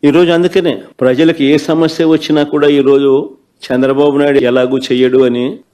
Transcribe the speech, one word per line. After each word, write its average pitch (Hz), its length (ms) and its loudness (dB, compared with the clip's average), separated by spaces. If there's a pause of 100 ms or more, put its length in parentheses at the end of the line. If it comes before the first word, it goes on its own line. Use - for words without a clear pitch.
ఈరోజు 170 280 2
అందుకనే 175 360 0 (300)
ప్రజలకు 131 400 0 (100)
ఏ - 20 4 (140)
సమస్య 160 460 -2
వచ్చినా 156 280 -2 (120)
కూడా 147 140 0 (100)
ఈరోజు 139 340 2 (540)
చంద్రబాబు 135 560 0
నాయుడు 143 180 2 (100)
ఎలాగూ 127 280 0 (100)
చెయ్యడు 127 400 0
అని 120 180 -4 (280)